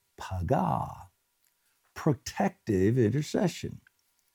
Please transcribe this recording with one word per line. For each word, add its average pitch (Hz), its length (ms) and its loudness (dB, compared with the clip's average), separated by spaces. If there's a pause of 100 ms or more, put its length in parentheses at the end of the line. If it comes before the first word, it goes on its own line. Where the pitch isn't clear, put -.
(160)
paga, 127 720 -2 (1080)
protective 117 1040 0
intercession, 131 800 0 (540)